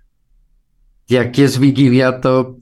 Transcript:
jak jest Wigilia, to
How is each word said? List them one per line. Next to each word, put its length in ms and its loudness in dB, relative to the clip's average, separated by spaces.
jak 280 -2
jest 220 2
Wigilia, 520 2
to 500 -2